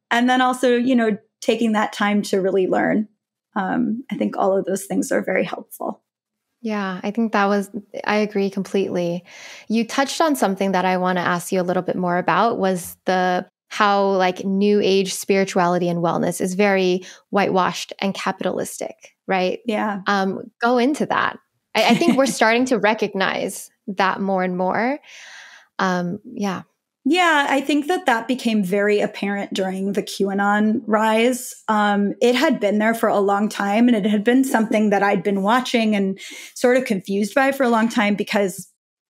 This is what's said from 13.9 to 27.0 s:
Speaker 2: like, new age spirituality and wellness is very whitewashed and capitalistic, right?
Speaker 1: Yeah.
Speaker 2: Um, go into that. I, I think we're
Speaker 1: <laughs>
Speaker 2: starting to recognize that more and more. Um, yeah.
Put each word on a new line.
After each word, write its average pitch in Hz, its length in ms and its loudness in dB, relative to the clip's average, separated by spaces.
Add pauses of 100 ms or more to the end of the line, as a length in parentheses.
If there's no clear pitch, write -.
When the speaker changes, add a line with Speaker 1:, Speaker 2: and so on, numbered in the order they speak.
Speaker 2:
like, 185 340 0
new 202 360 2
age 190 340 2
spirituality 180 760 0
and 170 120 -2
wellness 165 400 0
is 185 140 -4
very 190 500 2 (260)
whitewashed 185 680 0
and 196 160 -2
capitalistic, - 1040 -6 (100)
right? 185 380 -2
Speaker 1:
Yeah. 208 420 -4
Speaker 2:
Um, 196 440 -2 (100)
go 247 180 2
into 247 280 0
that. - 320 0 (360)
I, 214 160 4
I 233 40 6
think 339 220 2
we're 269 100 4
Speaker 1:
<laughs> - 0 -
Speaker 2:
starting 233 400 2
to 233 120 0
recognize 196 920 -2 (180)
that 190 320 0
more 190 240 0
and 180 120 -2
more. 214 440 -2 (760)
Um, 180 460 -2
yeah. 202 380 -6 (420)